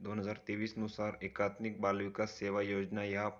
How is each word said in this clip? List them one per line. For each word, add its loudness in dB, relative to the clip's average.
दोन -2
हजार -2
तेवीस -2
नुसार -2
एकात्मिक 0
बालविकास 2
सेवा 2
योजना 0
ह्या 2